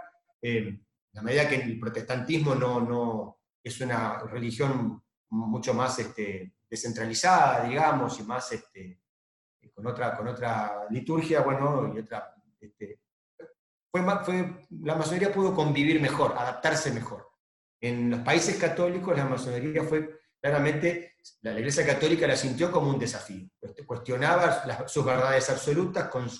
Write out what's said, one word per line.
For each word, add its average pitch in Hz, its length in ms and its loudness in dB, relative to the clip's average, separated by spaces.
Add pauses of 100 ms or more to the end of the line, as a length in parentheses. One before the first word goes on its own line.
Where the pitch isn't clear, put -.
(420)
eh, 120 160 0
en 98 280 -6 (260)
la 107 100 -12
medida 143 260 2
que 139 60 2
el 117 260 -2
protestantismo 127 720 0
no, 123 280 2
no, 117 580 -2 (220)
es 120 180 -10
una 113 440 -2
religión 120 800 -2 (280)
mucho 113 420 -2
más, 127 280 0
este, 101 560 -8 (120)
descentralizada, 117 1000 2
digamos, 135 540 2
y 104 40 -8
más, 120 280 -6
este, 92 480 -12 (720)
con 107 140 -12
otra, 117 280 -4
con 113 140 -6
otra 107 640 -4
liturgia, 156 500 0
bueno, 135 540 2
y 110 60 -6
otra, 107 340 -10 (260)
este, 196 400 -16 (920)
fue 180 120 -2
ma-, 190 200 0
fue, 185 440 -4 (160)
la 151 140 -2
masonería 180 360 0
pudo 190 220 2
convivir 147 440 4
mejor, 139 380 2
adaptarse 131 560 0
mejor. 113 340 -8 (540)
En 120 300 0
los 117 100 0
países 165 360 2
católicos 175 600 0
la 143 80 2
masonería 131 600 -2
fue 156 360 -2 (240)
claramente 147 680 2 (260)
la, 110 140 -6
la 107 40 -2
Iglesia 143 280 2
Católica 156 400 4
la 131 100 4
sintió 135 340 0
como 143 200 2
un 123 80 2
desafío. 98 500 -6 (100)
Cuest-, - 280 -16
cuestionaba 147 800 2
las, 117 260 -6
sus 143 100 2
verdades 127 460 4
absolutas, 156 600 0
con, 123 200 -4 (120)